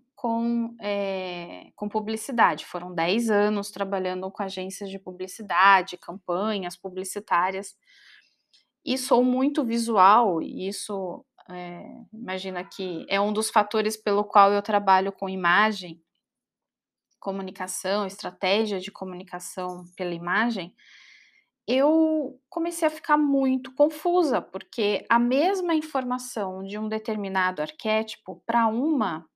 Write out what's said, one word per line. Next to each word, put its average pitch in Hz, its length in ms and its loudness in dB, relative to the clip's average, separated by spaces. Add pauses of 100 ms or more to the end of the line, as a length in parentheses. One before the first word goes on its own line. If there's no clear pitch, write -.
(160)
com, 233 640 -2
eh, 185 960 -6
com 208 140 -6
publicidade, 214 760 0
foram 180 280 -10
dez 190 360 0
anos 208 400 2
trabalhando 190 600 -4
com - 100 -10
agências 190 480 -8
de 196 80 -10
publicidade, 185 1000 2
campanhas 190 800 -4
publicitárias, 190 1000 -4 (1040)
e 254 140 -2
sou 254 260 2
muito 269 400 2
visual, 220 800 4
e 185 260 -8
isso, 196 580 -8 (240)
eh, 175 640 -14
imagina 185 500 -8
que 180 460 -8
é 196 100 0
um 208 140 0
dos 214 160 -2
fatores 214 480 2
pelo 202 260 0
qual 202 280 6
eu 202 100 2
trabalho 196 500 2
com 196 180 -8
imagem, 185 720 0 (1160)
comunicação, 190 880 -4
estratégia 196 720 -2
de 185 120 -12
comunicação 180 920 -10 (100)
pela 175 180 -4
imagem, 180 600 -2 (920)
eu 311 720 2 (100)
comecei 330 380 -2
a 311 40 2
ficar 302 260 2
muito 269 560 2
confusa, 311 680 2
porque 202 680 -4
a 233 100 6
mesma 330 560 2
informação 247 880 -4
de 202 160 -8
um 214 80 -4
determinado 196 720 -2
arquétipo 214 840 -4
pra 233 220 2
uma 220 680 -2